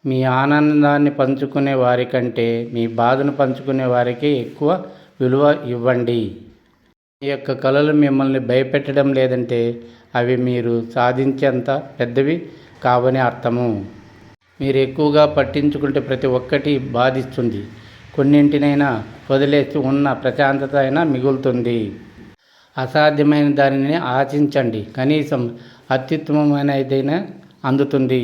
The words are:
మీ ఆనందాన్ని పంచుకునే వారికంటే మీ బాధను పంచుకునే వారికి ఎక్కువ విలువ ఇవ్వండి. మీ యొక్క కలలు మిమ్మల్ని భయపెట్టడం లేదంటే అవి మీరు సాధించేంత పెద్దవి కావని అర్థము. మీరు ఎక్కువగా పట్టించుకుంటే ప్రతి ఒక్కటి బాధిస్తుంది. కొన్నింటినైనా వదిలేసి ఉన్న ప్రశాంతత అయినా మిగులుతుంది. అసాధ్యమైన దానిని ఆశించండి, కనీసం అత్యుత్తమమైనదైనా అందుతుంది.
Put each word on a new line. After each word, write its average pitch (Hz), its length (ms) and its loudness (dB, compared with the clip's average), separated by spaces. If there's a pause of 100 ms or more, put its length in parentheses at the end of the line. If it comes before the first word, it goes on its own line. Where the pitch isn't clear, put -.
మీ 131 120 -2 (140)
ఆనందాన్ని 147 800 4
పంచుకునే 139 640 -2
వారికంటే 123 720 0 (240)
మీ 117 160 -2
బాధను 127 440 0
పంచుకునే 131 540 -2
వారికి 123 520 0
ఎక్కువ 123 320 -4 (500)
విలువ 135 260 2 (220)
ఇవ్వండి. 120 540 0 (1000)
మీ 139 60 -6
యొక్క 139 260 -6
కలలు 139 400 2
మిమ్మల్ని 135 460 2
భయపెట్టడం 135 760 0
లేదంటే 127 480 0 (540)
అవి 123 220 2
మీరు 123 380 0 (160)
సాధించేంత 127 800 0 (220)
పెద్దవి 135 440 0 (460)
కావని 127 380 2
అర్థము. 123 500 0 (880)
మీరు 135 180 0
ఎక్కువగా 147 480 2
పట్టించుకుంటే 143 760 -2
ప్రతి 131 280 -4
ఒక్కటి 139 460 -2 (160)
బాధిస్తుంది. 123 720 -2 (520)
కొన్నింటినైనా 143 760 4 (360)
వదిలేసి 139 520 0
ఉన్న 139 360 0
ప్రశాంతత 135 640 -2
అయినా 139 280 2
మిగులుతుంది. 127 760 0 (1000)
అసాధ్యమైన 147 760 2
దానిని 139 420 0 (140)
ఆశించండి, 135 720 0 (140)
కనీసం 143 460 -2 (500)
అత్యుత్తమమైనదైనా 143 1300 0 (480)
అందుతుంది. 135 580 0